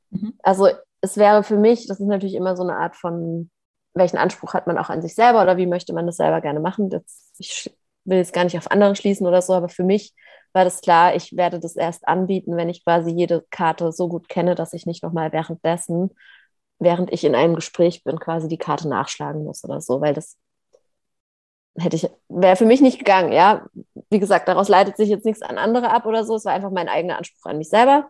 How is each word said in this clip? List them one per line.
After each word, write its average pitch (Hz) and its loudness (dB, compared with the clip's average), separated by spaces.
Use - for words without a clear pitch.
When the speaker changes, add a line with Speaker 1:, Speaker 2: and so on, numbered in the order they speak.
Speaker 1:
Mhm. 208 -8
Speaker 2:
Also 190 4
es 196 -6
wäre 208 6
für 208 0
mich, 226 4
das 196 -8
ist 196 -4
natürlich 196 -2
immer 185 -2
so 180 -6
eine 175 -4
Art 170 -6
von, 170 -8
welchen 180 0
Anspruch - -4
hat - -4
man 170 -2
auch - -6
an 175 -6
sich 165 -10
selber 226 4
oder 180 4
wie 185 0
möchte 175 -6
man 170 -4
das 170 -6
selber 156 0
gerne 151 -4
machen. 185 -4
Das, - -14
ich 180 -18
sch-, - -12
will 185 0
jetzt 175 -4
gar 175 0
nicht 175 -2
auf - -10
andere 202 4
schließen 196 -2
oder 180 4
so, 185 -2
aber 175 0
für - -6
mich 202 0
war 185 4
das 180 -2
klar, 175 4
ich - -8
werde 175 -2
das 165 -12
erst 165 -6
anbieten, 185 -2
wenn 170 -4
ich 175 -12
quasi 170 0
jede 170 -2
Karte 165 -2
so 175 -4
gut 170 -8
kenne, 175 0
dass - -8
ich 170 -14
nicht 170 -8
nochmal 165 -4
währenddessen, 170 -4
während 175 0
ich - -6
in 147 2
einem 160 2
Gespräch 170 -2
bin, 156 -6
quasi 165 -6
die 160 -8
Karte 151 -6
nachschlagen 147 -6
muss 151 -14
oder 143 -10
so, 131 -2
weil 151 0
das - -10
hätte 165 -2
ich, 170 -4
wäre 185 4
für 226 2
mich 254 6
nicht 254 4
gegangen, 180 2
ja. 185 4
Wie 202 2
gesagt, 190 2
daraus 185 2
leitet 196 6
sich 214 2
jetzt 208 -2
nichts 220 -4
an - -8
andere 226 -2
ab 233 0
oder 220 -2
so. 226 -4
Es 214 -8
war 190 -2
einfach 190 -6
mein 175 -4
eigener 165 -4
Anspruch - -16
an 147 -6
mich 156 -10
selber. 269 4